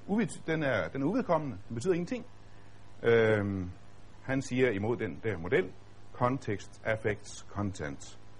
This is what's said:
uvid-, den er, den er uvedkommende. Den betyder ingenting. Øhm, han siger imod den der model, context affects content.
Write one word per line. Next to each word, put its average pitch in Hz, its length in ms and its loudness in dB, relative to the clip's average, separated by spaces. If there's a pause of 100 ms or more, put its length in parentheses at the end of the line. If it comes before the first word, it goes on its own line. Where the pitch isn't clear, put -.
uvid-, 202 380 0
den 160 160 2
er, 107 260 2
den 135 140 -4
er 139 40 2
uvedkommende. 160 520 2 (100)
Den 113 60 -6
betyder 151 200 2
ingenting. 180 320 -2 (760)
Øhm, 104 680 6 (520)
han 135 200 0
siger 127 280 4
imod 104 260 2
den - 260 -4
der 104 160 0
model, 135 340 2 (400)
context 123 720 0
affects - 640 -2
content. 90 680 -6 (220)